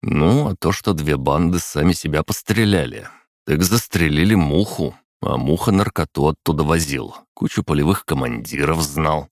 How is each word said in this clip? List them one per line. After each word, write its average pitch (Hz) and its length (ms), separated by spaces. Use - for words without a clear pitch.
Ну, 80 460
а - 60
то, - 180
что 101 220
две 76 220
банды 78 420
сами 82 340
себя 78 300
постреляли. 95 840
Так 76 200
застрелили 87 680
муху, 82 600
а - 140
муха 71 340
наркоту 80 580
оттуда 78 360
возил. 73 500
Кучу - 280
полевых 76 420
командиров 69 760
знал. 76 520